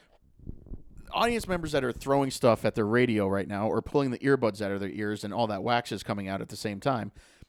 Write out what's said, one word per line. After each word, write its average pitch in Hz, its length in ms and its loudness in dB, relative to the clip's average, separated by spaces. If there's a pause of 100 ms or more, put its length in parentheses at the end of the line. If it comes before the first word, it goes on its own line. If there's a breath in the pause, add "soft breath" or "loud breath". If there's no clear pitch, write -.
(1120)
audience 233 360 2
members 170 240 -2
that 139 120 2
are 123 80 0
throwing 139 380 2
stuff 117 340 4
at 110 100 2
their 110 120 2
radio 110 420 4
right 98 200 -2
now 101 200 -2
or 98 120 2
pulling 139 300 0
the 120 80 -4
earbuds 123 420 2
out 101 120 -2
of 98 80 -4
their 98 100 -4
ears 104 340 -4
and 104 80 -8
all 113 140 0
that 101 160 -4
wax 120 300 0
is 101 100 -6
coming 101 260 -6
out 98 120 -4
at - 80 -10
the 107 80 -14
same 101 240 -6
time, 113 320 -2 (360 soft breath)